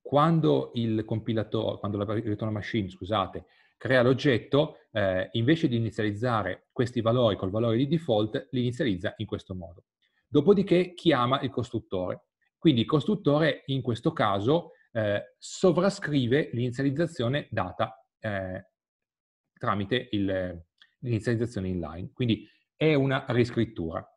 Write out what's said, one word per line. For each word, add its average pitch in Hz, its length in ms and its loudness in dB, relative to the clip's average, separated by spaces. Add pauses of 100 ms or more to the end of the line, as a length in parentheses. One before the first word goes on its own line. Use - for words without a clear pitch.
quando 151 720 4
il 110 300 0
compilatore, 110 720 -2
quando 104 200 -4
la 104 160 -2
virtual 110 360 -4
machine, 104 380 -4
scusate, 92 580 -4 (300)
crea 123 260 2
l'oggetto, 135 760 2 (120)
eh, 95 440 0
invece 143 340 2
di 120 80 0
inizializzare 107 960 -2
questi 120 280 -2
valori 113 360 2
col 95 140 -4
valore 113 260 0
di 139 100 2
default, 135 640 0
li 123 120 -2
inizializza 117 560 -2
in 107 80 -6
questo - 280 -10
modo. 87 300 -16 (420)
Dopodiché 180 680 4
chiama 131 480 2
il 131 80 -4
costruttore. 104 760 -6 (340)
Quindi 131 220 4
il 110 80 0
costruttore 151 760 2
in 135 160 -2
questo 123 300 -2
caso, 113 600 0 (180)
eh, 104 480 -4
sovrascrive 151 1160 0
l'inizializzazione 135 1000 -2
data, 107 520 -4 (140)
eh, 95 520 -8 (840)
tramite 113 580 -2
il, 92 560 -2 (320)
l'inizializzazione 113 680 -2
inline. 87 440 -6
Quindi 117 380 -2 (240)
è 156 200 2
una 135 340 0
riscrittura. 117 760 0 (120)